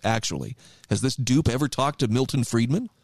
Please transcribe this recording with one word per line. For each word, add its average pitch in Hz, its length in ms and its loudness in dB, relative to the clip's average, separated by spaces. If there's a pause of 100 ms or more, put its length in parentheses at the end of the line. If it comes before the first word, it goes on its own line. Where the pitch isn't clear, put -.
actually. 92 540 -4 (320)
Has 104 100 0
this 131 160 0
dupe 131 320 2
ever 131 220 0
talked 143 300 -2
to 127 100 0
Milton 127 340 0
Friedman? 117 460 0 (140)